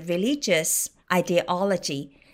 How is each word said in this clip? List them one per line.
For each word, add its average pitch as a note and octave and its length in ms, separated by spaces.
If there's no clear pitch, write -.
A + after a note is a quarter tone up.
religious F#3 800
ideology F3 1040